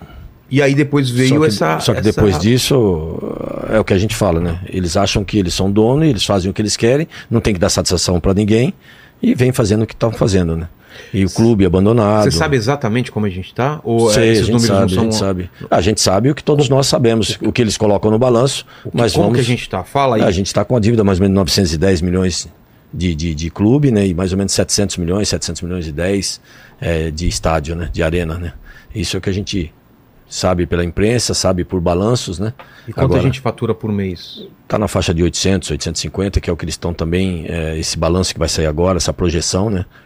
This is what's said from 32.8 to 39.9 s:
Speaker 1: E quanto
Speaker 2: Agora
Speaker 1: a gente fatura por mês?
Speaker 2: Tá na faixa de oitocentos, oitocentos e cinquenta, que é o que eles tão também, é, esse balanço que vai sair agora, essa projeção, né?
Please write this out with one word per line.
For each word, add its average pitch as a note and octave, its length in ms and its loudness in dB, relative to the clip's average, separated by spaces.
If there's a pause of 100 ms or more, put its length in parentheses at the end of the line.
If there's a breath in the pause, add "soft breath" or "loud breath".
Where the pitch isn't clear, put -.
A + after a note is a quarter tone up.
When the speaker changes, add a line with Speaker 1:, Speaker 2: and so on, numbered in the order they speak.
Speaker 1:
E A#2 60 -12
quanto - 120 -2
Speaker 2:
Agora F2 140 2
Speaker 1:
a F2+ 40 2
gente C3 180 -2
fatura A2+ 340 -4
por G#2+ 160 -6
mês? G2 560 -6 (180)
Speaker 2:
Tá - 140 -2
na G#2 80 0
faixa - 260 0
de E2 80 0
oitocentos, F2 480 0
oitocentos D#2+ 300 -6
e - 40 -6
cinquenta, F#2+ 360 -2
que - 100 -6
é F2+ 40 0
o - 20 -4
que - 80 -8
eles D#2+ 140 -6
tão F2 160 -6
também, E2+ 560 -2
é, D#2+ 280 -4
esse - 200 -6
balanço F2 340 0
que - 80 -8
vai D#2+ 80 0
sair D#2+ 180 -2
agora, E2+ 300 0
essa - 160 -2
projeção, F2+ 580 -2
né? F#2+ 160 -4 (200 soft breath)